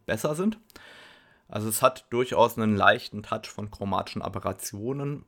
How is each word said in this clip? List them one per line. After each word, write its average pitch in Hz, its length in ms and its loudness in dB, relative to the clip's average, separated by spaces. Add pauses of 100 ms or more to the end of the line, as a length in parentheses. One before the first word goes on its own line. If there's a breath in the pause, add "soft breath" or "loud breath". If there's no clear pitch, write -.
besser 151 280 -2
sind. 202 240 0 (880 loud breath)
Also 110 200 -4
es 110 140 -2
hat - 280 4
durchaus 120 460 4
einen 110 200 2
leichten 104 460 2
Touch - 240 -6
von 104 240 -10
chromatischen 95 520 -4
Aberrationen. 110 1040 -6